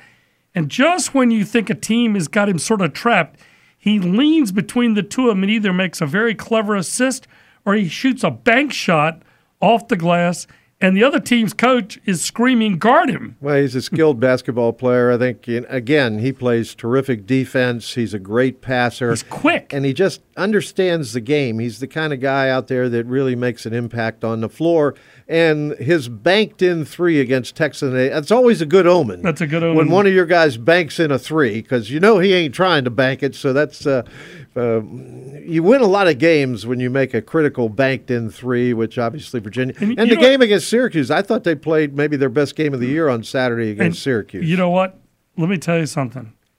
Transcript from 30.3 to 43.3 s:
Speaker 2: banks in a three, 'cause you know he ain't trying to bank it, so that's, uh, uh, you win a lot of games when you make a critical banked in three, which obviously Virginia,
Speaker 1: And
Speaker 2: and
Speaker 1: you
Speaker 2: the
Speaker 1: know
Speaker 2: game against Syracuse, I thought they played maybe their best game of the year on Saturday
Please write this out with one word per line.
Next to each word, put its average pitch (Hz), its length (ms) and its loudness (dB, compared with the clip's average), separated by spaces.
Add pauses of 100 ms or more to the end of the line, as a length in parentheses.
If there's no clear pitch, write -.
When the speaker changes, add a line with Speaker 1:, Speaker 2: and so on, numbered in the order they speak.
Speaker 2:
banks 165 420 0
in 156 120 0
a 131 60 0
three, 120 440 -2
'cause 110 280 -4
you 147 120 -4
know 208 180 4
he 190 140 2
ain't 160 200 0
trying 170 300 2
to 123 60 -2
bank 131 340 -2
it, 135 100 -2
so 131 200 -2
that's, 147 340 -2
uh, 131 160 0 (520)
uh, 117 260 0 (640)
you 160 180 -2
win 247 180 6
a 220 60 4
lot 196 220 4
of 139 100 2
games 131 480 2
when 123 140 -4
you 127 80 -2
make 131 240 -2
a 113 80 -2
critical 131 480 -2
banked 131 420 -2
in 117 180 -4
three, 123 440 -2
which 110 240 -4
obviously 120 420 -6
Virginia, 120 400 -6
Speaker 1:
And 214 180 -2
Speaker 2:
and 226 120 4
Speaker 1:
you 233 80 6
Speaker 2:
the - 40 2
Speaker 1:
know 247 60 8
Speaker 2:
game 269 140 4
against 208 260 2
Syracuse, 196 420 0
I 156 120 0
thought 196 240 -2
they 170 100 0
played 151 400 -2
maybe 147 220 0
their 135 120 0
best 139 280 -2
game 151 160 -2
of 123 80 -4
the 123 60 -2
year 156 200 0
on 117 160 -2
Saturday 117 480 -2